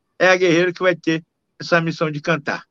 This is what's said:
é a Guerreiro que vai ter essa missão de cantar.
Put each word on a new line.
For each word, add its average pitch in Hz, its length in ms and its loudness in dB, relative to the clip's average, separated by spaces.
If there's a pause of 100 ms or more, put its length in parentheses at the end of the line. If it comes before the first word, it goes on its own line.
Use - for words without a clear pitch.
(180)
é 180 120 4
a 185 80 6
Guerreiro 180 360 2
que - 80 -12
vai 180 140 2
ter 165 280 -4 (360)
essa 170 220 0
missão 160 280 -4
de 147 120 -8
cantar. 143 500 -4